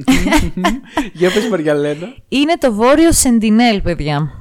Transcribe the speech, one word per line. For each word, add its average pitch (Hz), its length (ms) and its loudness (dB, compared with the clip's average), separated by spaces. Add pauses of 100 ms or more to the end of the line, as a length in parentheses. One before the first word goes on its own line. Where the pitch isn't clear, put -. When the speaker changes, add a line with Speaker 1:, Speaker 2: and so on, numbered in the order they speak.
(360)
Speaker 1:
<laughs> 226 800 -4
Για 175 180 0
πες, 214 180 -2
Μαριαλένα. 151 640 -2 (140)
Speaker 2:
Είναι 302 320 0
το 254 140 0
βόρειο 285 380 4
Σεντινέλ, 226 720 2
παιδιά. 151 600 -4